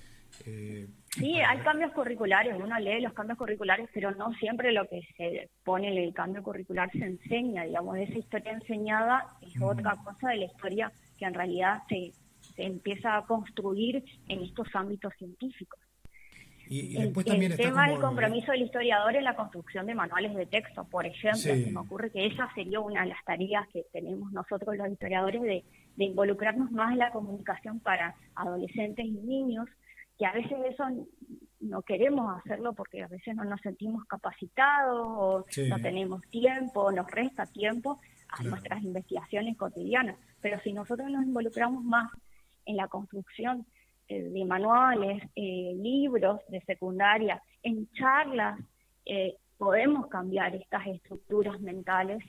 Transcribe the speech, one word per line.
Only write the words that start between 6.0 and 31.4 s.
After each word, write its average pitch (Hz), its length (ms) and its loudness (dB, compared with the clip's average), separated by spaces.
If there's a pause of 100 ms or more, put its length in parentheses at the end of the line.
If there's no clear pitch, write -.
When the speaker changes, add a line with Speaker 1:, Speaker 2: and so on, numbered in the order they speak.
Speaker 2:
cambio 190 300 -4
curricular 190 480 -4
se - 140 -2
enseña, 208 580 -2
digamos, 175 340 -4
esa 196 220 -4
historia 220 320 -6
enseñada 226 720 0 (160)
es 175 140 -18
Speaker 1:
Ujú. 190 160 2
Speaker 2:
otra 214 320 0
cosa 202 260 -4
de 240 60 2
la 190 100 -2
historia 208 460 -4 (260)
que 196 80 -6
en 180 80 -2
realidad 185 560 2
se, 180 220 -2 (440)
se - 100 -6
empieza 202 520 -2
a 208 80 -2
construir 220 800 -2 (240)
en 190 160 -6
estos 220 320 -6
ámbitos 196 420 -4
científicos. - 640 -12 (880)
Speaker 1:
Y, 135 120 -4
y 185 160 -6
Speaker 2:
El, 220 80 2
Speaker 1:
después 190 200 0
Speaker 2:
el 226 60 4
Speaker 1:
también 185 220 6
está 226 100 4
Speaker 2:
tema 262 220 6
Speaker 1:
como 285 80 4
Speaker 2:
del 285 80 0
compromiso 240 500 2
del 254 120 4
historiador 233 520 4
en 277 80 4
la 247 120 0
construcción 196 520 -6
de 226 80 -4
manuales 185 400 0
de 185 100 -2
texto, 196 380 -2
por 175 240 -2
ejemplo, 214 320 0 (160)
Speaker 1:
Sí. 123 80 4
Speaker 2:
se 107 80 -2
me - 80 -4
ocurre 214 320 -6
que 196 160 0
esa 233 260 -2
sería 196 260 -4
una 208 220 -2
de 185 80 0
las - 160 -10
tareas 190 480 0
que 170 180 -6
tenemos 190 420 -8
nosotros 202 440 -4
los 196 140 -4
historiadores 190 500 -2
de, 202 220 -2 (320)
de 196 100 0
involucrarnos 208 680 2
más 226 200 2
en 247 80 2
la 240 100 4
comunicación 208 720 -6
para 175 340 0 (220)
adolescentes 185 680 -4
y 220 100 -4
niños, 233 520 -2 (540)
que 208 60 2
a 190 80 2
veces 240 240 -2 (140)
eso 262 160 -4
n-, 247 180 -4 (540)